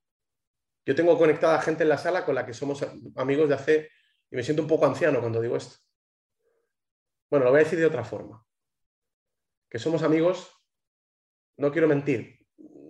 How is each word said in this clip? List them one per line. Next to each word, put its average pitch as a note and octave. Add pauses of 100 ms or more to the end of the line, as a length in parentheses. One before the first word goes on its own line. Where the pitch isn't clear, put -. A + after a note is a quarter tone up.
(840)
Yo C3+
tengo E3
conectada D3+
gente D#3+
en D#3
la C#3+
sala F3
con C#3
la B2
que A2+
somos C#3
a-, - (220)
amigos C#3
de C#3
hace, D#3 (380)
y -
me B2
siento D3+
un -
poco D#3
anciano C#3
cuando A2+
digo B2
esto. - (1500)
Bueno, C#3
lo B2
voy D3
a -
decir D#3+
de E3
otra B2+
forma. F#2+ (1200)
Que A#2
somos D#3+
amigos, E3 (1040)
no C#3+
quiero D#3+
mentir, C#3 (520)